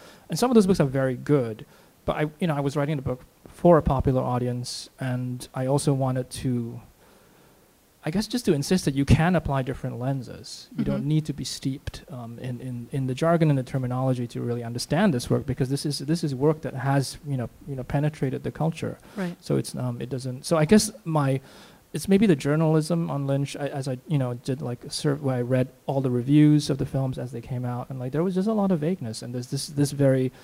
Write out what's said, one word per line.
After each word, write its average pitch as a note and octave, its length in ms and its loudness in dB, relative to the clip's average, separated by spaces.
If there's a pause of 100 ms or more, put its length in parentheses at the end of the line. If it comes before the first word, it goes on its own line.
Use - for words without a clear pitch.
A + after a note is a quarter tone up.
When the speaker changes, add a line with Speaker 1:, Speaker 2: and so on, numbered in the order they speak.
(300)
Speaker 1:
and D#3+ 80 -4
some B3+ 140 2
of A#3+ 40 4
those G3+ 120 8
books F#3+ 120 2
are D#3 60 6
very C3 300 0
good. C3 500 0 (400)
But - 120 -2
I, D#3 80 0 (140)
you F#3 80 0
know, D3+ 80 0
I C#3+ 40 -2
was C#3 160 -2
writing D3 200 0
the C3+ 60 -4
book B2+ 220 -6 (240)
for F3 300 6
a C#3+ 40 6
popular C3 400 2
audience, B2 680 -4 (100)
and B2 560 -4
I C3 100 -2
also C#3+ 280 2
wanted C3 360 -2
to, A#2+ 520 -4 (1200)
I D#3 60 -4
guess, G#3 160 -2
just - 180 -4
to F#3 80 4
insist D3 320 0
that C#3 100 0
you C#3 80 2
can E3+ 320 4
apply C#3 280 0
different B2+ 360 -6
lenses. - 800 -6
You - 80 -2
don't - 140 -2
Speaker 2:
Mm-hmm. C#3 80 -2
Speaker 1:
need D#3 180 2
to D3 80 -6
be C#3+ 100 -8
steeped, - 640 -8
um, A#2 300 -12
in, B2 220 -8
in, A#2+ 300 -10
in C3+ 160 -2
the B2+ 60 -2
jargon D#3+ 360 4
and C#3 100 4
the B2 40 -2
terminology B2+ 640 -2
to B2+ 140 -8
really A#2+ 220 -4
understand C#3+ 500 0
this A#2+ 160 -2
work, B2 160 0
because B2+ 240 -2
this C#3 160 -2
is, D3 140 -4
this D#3 240 -2
is C#3+ 100 -2
work D3+ 280 0
that C3 140 -8
has, C3+ 420 0 (100)
you C#3+ 80 -4
know, A#2+ 140 -4 (180)
you C#3+ 80 -8
know, B2+ 80 -8
penetrated C#3 600 -2
the - 80 -4
culture. - 460 -4 (200)
Speaker 2:
Right. F3+ 240 -4
Speaker 1:
So C#3+ 160 -2
it's, B2+ 180 -4
um, B2 240 -4
it B2+ 100 -8
doesn't. C3 360 -8
So E3+ 120 2
I D#3 80 4
guess G#3 260 6 (120)
my, C#3 380 0 (500)
it's - 160 -6
maybe G3 200 6
the F3 80 6
journalism D#3 760 2
on C#3+ 160 -4
Lynch, C#3 320 -2
I, C#3+ 80 -6
as C#3 220 -6
I, B2+ 100 -4 (100)
you D3 120 2
know, B2 160 -2
did, C3 260 -4
like, B2 240 -8
a - 60 -10
sur-, C#3+ 240 0
where C3+ 220 -2
I B2 40 0
read B2+ 280 2 (180)
all C#3 140 0
the C3 100 0
reviews D3 580 6
of C#3 80 0
the - 80 -2
films C3+ 320 -2
as B2 140 -8
they A#2+ 100 -10
came B2 240 -6
out, B2 240 -6
and, C3 100 -10
like, B2+ 120 -6
there D3 100 0
was F#3 140 0
just F#3+ 120 0
a A3+ 60 0
lot G3 180 2
of F3 60 2
vagueness, D3 460 -4
and A#2+ 100 -10
there's B2 140 -6
this, C#3 220 -6
this C#3+ 200 2
very, C3+ 420 2 (120)